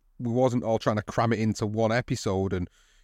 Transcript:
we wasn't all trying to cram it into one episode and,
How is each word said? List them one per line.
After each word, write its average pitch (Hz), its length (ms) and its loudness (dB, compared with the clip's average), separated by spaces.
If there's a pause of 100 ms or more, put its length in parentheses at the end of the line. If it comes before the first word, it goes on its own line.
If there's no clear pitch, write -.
(180)
we 120 120 -4
wasn't 123 340 2
all 113 140 2
trying 110 180 0
to 107 60 0
cram 117 320 0
it 104 40 0
into 110 280 0
one 110 260 0
episode 98 600 -2
and, 90 140 -2 (360)